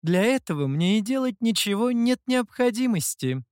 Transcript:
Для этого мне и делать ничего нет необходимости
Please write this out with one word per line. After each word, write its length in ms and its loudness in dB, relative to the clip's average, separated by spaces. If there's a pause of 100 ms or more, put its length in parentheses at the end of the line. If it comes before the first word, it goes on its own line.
Для 200 2
этого 440 0
мне 320 2
и 20 2
делать 400 -2
ничего 500 0
нет 360 0
необходимости 1200 -2